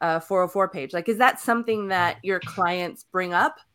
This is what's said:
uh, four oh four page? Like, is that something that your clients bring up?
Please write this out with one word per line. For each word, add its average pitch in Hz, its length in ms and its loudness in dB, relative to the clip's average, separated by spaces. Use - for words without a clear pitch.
uh, 165 180 0
four 185 220 2
oh 175 60 0
four 190 200 0
page? 147 240 -10
Like, 170 160 -4
is 220 80 2
that 254 240 2
something 226 480 -2
that 180 340 0
your 185 180 0
clients 180 640 -4
bring 180 280 -4
up? 240 280 2